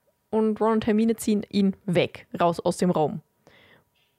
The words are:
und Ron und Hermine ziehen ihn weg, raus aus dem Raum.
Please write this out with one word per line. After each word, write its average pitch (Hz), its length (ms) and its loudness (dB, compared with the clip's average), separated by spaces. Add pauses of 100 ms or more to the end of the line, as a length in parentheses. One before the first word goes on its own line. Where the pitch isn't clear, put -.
(300)
und 220 300 0
Ron 214 120 2
und 220 140 0
Hermine 226 300 2
ziehen 208 320 -2
ihn 196 260 2 (120)
weg, 165 400 -2 (120)
raus 170 220 0
aus - 160 -2
dem 180 140 0
Raum. 156 300 -2 (1000)